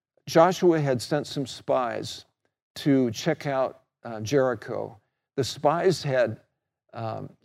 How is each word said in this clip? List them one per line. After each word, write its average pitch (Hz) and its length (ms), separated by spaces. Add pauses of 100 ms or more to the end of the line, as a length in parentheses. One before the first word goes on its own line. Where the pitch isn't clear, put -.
(260)
Joshua 175 540
had 131 220
sent - 240
some 139 200
spies 117 800 (520)
to 131 340
check 151 360
out, 135 340 (240)
uh, 113 160
Jericho. 113 800 (380)
The 135 80
spies 165 580
had, 123 380 (540)
um, 110 340 (160)